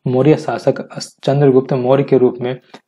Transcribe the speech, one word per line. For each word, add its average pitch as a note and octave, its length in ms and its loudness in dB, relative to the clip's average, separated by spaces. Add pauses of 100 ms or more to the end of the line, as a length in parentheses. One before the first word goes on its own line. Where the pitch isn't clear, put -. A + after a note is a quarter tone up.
मौर्य C3 300 2
शासक - 640 -6 (260)
चंद्रगुप्त C3+ 480 2
मौर्य C3+ 320 0
के C3+ 140 0
रूप B2 220 2
में B2 200 -8 (280)